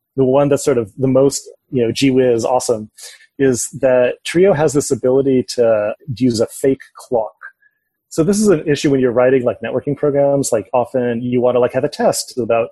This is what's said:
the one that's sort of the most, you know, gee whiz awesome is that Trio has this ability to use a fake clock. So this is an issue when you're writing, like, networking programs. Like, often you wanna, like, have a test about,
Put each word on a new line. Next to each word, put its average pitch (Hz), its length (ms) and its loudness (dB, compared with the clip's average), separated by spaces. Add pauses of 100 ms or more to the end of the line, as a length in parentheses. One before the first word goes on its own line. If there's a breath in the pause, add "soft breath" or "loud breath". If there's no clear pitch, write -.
(160)
the 135 100 2
one 139 240 2
that's 139 160 0
sort 139 120 2
of 113 200 -4
the 131 100 -2
most, 135 400 2 (240)
you 120 140 0
know, 113 60 0
gee 135 200 0
whiz 127 320 2
awesome 123 460 -2 (480 loud breath)
is 131 320 0 (120)
that 127 440 2
Trio 185 280 2
has 151 200 0
this 147 180 -2
ability 131 580 0
to 113 440 0 (220)
use 117 260 0
a 113 60 0
fake - 340 -2 (160)
clock. - 380 -6 (760)
So 160 140 -2
this 196 180 0
is 214 60 2
an 160 200 2
issue 147 220 0
when 135 100 2
you're 127 140 2
writing, 127 300 2
like, - 180 -2
networking 127 340 -4
programs. 139 560 0
Like, 107 220 -2
often 120 480 -2
you 123 180 -2
wanna, 123 200 2
like, 120 140 0
have 131 100 -2
a - 60 -4
test - 500 -4
about, 117 320 0